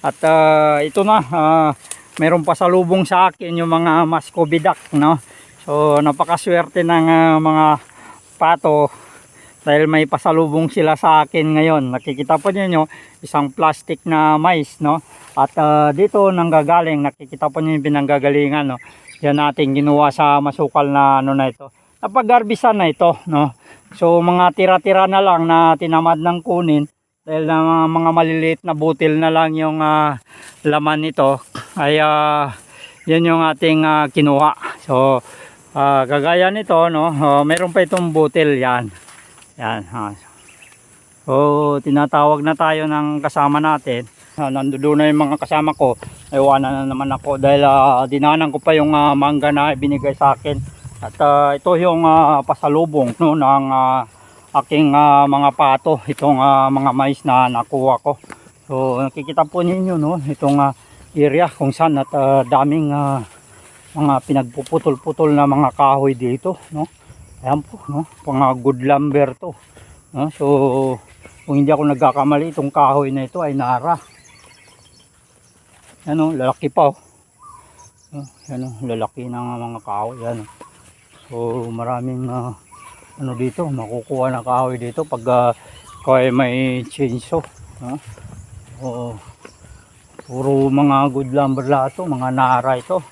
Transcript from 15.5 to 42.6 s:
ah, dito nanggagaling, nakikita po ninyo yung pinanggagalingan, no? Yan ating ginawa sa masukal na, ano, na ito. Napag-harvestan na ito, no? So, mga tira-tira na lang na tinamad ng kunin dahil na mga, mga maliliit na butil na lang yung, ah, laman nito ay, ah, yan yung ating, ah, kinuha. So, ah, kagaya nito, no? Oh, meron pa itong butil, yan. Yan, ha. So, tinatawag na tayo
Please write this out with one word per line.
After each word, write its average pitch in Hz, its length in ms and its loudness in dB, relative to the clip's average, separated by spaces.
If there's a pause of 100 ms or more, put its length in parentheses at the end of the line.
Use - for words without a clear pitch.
ah, 151 400 2
dito 196 400 2
nanggagaling, 160 640 2
nakikita 143 480 -6
po 147 160 -4
ninyo 156 160 -2
yung 143 80 -4
pinanggagalingan, 143 880 0
no? 123 80 -14 (400)
Yan 143 160 0
ating 143 400 0
ginawa 147 320 2
sa 143 320 2
masukal 143 480 -2
na, 139 320 2
ano, 135 80 -4
na 135 160 0
ito. 131 240 -10 (320)
Napag-harvestan 226 720 0
na 185 160 0
ito, 170 240 2 (160)
no? 147 240 0 (400)
So, 170 240 2
mga 180 400 2
tira-tira 190 480 2
na 190 160 0
lang 175 240 2
na 165 320 4
tinamad 165 400 0
ng 175 240 -4
kunin 165 480 -2 (320)
dahil 156 240 -6
na 160 160 0
mga, 160 240 2
mga 165 240 0
maliliit 160 560 0
na 165 80 -4
butil 156 480 0
na 160 80 2
lang 160 240 0
yung, 156 240 -2
ah, 151 400 0 (480)
laman 151 400 -2
nito 139 320 0 (400)
ay, 151 240 0
ah, 151 480 0 (560)
yan 165 240 0
yung 165 160 0
ating, 156 400 0
ah, 151 240 0
kinuha. 147 480 2 (240)
So, 135 400 2 (480)
ah, 139 320 2
kagaya 156 480 0
nito, 170 400 0
no? 160 240 -2
Oh, 143 320 2
meron 170 240 -2
pa 180 160 2
itong 175 240 -2
butil, 151 480 0
yan. 123 320 -2 (640)
Yan, 110 320 -8
ha. 104 320 -12 (1040)
So, 147 560 0
tinatawag 147 640 0
na 156 160 -2
tayo 156 320 -2